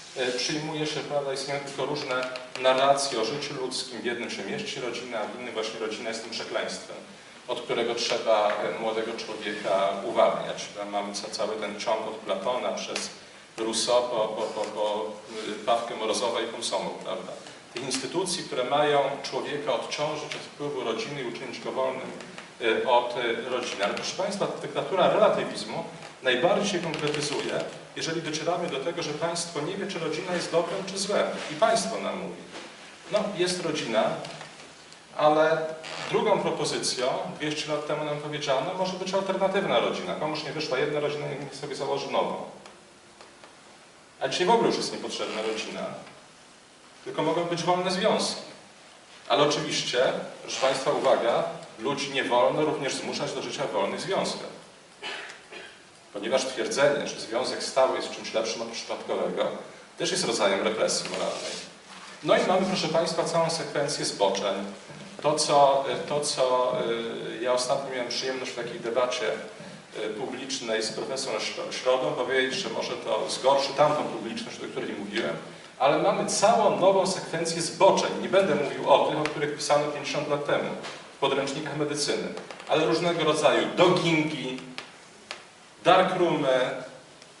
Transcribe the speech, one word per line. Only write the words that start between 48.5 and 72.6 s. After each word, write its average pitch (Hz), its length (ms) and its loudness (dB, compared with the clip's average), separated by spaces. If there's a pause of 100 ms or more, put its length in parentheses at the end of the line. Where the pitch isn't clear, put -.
Ale 147 140 6
oczywiście, 147 720 2 (300)
proszę - 180 -6
państwa, 131 300 2
uwaga, 120 540 4 (340)
ludzi 135 320 -2
nie 131 140 0
wolno 131 400 4
również 139 300 0
zmuszać - 380 -4
do - 100 -4
życia - 220 -4
w - 80 -4
wolnych - 280 0
związkach. - 540 -2 (1600)
Ponieważ 107 320 0
twierdzenie, - 600 2
że - 140 -8
związek 123 420 -4
stały 131 340 2
jest 110 140 -4
czymś - 240 -10
lepszym 117 280 -2
od 117 60 -8
przypadkowego, 92 800 -2 (500)
też 170 120 -2
jest 185 140 0
rodzajem 104 400 2
represji - 460 0
moralnej. - 420 -4 (720)
No 180 140 4
i - 100 2
mamy, 190 200 4
proszę - 220 0
państwa, 165 360 6
całą 165 260 4
sekwencję 147 540 0
zboczeń. 98 500 2 (680)
To, 151 120 4
co, 139 500 6 (240)
to, 147 120 2
co, 127 520 4 (640)
y, 113 40 -4
ja 123 100 2
ostatnio 135 400 2
miałem 123 160 -4
przyjemność 131 440 -4
w - 40 -8
takiej 120 240 -6
debacie, 117 460 0 (800)
y, 110 40 -4
publicznej 110 720 -4
z 107 100 -4
profesorem 127 480 -4
Śro-, - 320 -6
Środą 127 400 2
powiedzieć, 131 420 0
że - 140 -2